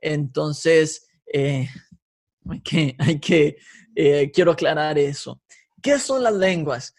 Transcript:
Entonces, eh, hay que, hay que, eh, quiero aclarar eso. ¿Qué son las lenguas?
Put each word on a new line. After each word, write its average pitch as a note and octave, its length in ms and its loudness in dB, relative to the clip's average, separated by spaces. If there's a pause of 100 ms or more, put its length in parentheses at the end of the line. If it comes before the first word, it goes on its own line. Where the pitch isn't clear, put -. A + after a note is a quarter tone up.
Entonces, D3+ 1040 0 (240)
eh, C#3 360 -2 (800)
hay - 120 -10
que, D3 380 -2
hay D3+ 200 0
que, D3+ 380 2 (380)
eh, C#3+ 360 2
quiero F3 200 4
aclarar D#3 460 0
eso. C#3+ 440 -4 (400)
¿Qué C#4 180 2
son C4 240 -2
las A3+ 100 2
lenguas? E3+ 640 -2